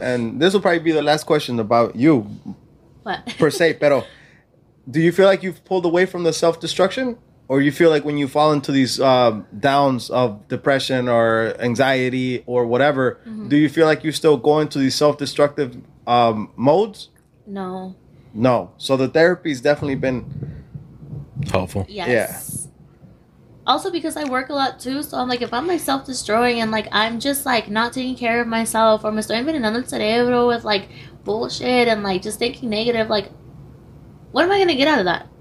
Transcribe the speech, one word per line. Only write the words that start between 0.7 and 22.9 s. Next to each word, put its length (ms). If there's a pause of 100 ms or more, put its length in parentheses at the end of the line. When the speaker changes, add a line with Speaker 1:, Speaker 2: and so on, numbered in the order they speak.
Speaker 1:
be 120
the 80
last 240
question 340
about 380
you, 300 (760)
Speaker 2:
What? 360
Speaker 1:
per 100
se, 260
Speaker 2:
<laughs> 60
Speaker 1:
pero 240 (880)
do 100
you 100
feel 160
like 160
you've 220
pulled 220
away 180
from 200
the 100
self-destruction? 840 (320)
Or 140
you 100
feel 160
like 160
when 140
you 100
fall 240
into 200
these, 280
uh, 400 (180)
downs 520
of 380
depression 600
or 520
anxiety 840
or 200
whatever, 600
Speaker 2:
Mm-hmm. 220
Speaker 1:
do 80
you 140
feel 160
like 180
you 80
still 240
go 240
into 180
these 160
self-destructive, 840 (280)
um, 500
modes? 520 (380)
Speaker 2:
No. 500 (380)
Speaker 1:
No. 420
So 220
the 100
therapy's 540
definitely 340
been 640 (920)
Speaker 3:
Helpful. 380
Speaker 2:
Yes. 220
Speaker 1:
Yeah. 560 (1000)